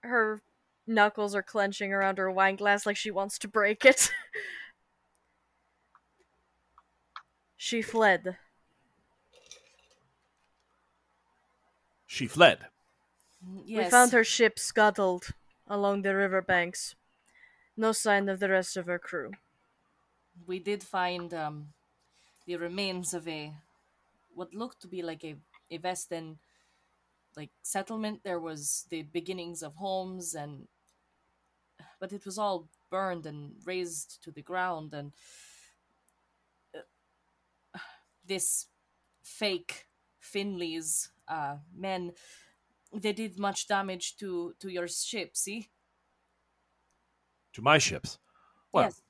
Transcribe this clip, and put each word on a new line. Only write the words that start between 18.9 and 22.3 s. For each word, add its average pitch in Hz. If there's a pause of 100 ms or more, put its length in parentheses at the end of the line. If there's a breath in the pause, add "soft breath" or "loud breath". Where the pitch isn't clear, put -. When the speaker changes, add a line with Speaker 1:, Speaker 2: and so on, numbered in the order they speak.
Speaker 1:
crew. 165 (1120)
Speaker 3:
We 180
did 202
find, 180
um, 151 (760)